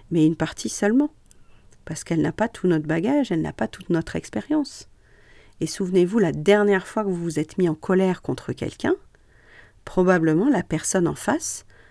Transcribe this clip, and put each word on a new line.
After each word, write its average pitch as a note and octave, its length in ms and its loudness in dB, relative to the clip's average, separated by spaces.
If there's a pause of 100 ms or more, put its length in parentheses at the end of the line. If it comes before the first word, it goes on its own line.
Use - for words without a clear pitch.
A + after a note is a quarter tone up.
mais E3 160 4
une D#3+ 100 2
partie - 340 -6
seulement, B3 440 0 (720)
parce - 180 -10
qu'elle E3 180 -2
n'a D3+ 100 0
pas A3 180 -2
tout - 180 -4
notre D#3 200 2
bagage, G#3+ 440 0
elle D#3+ 120 0
n'a D3+ 100 -6
pas - 140 -4
toute - 240 -8
notre E3 240 -2
expérience. - 720 -4 (720)
Et D#3+ 60 -4
souvenez-vous, F3+ 500 2
la F3+ 140 4
dernière G3 560 4
fois A3 160 -4
que G3+ 60 -2
vous F3 120 -2
vous E3 180 -4
êtes D#3 200 -6
mis F3+ 100 4
en D#3 60 0
colère F#3 480 0
contre - 300 -6
quelqu'un, - 420 -2 (920)
probablement F3+ 640 2
la G#3 140 2
personne - 440 -2
en C#3+ 80 -2
face - 520 -4 (240)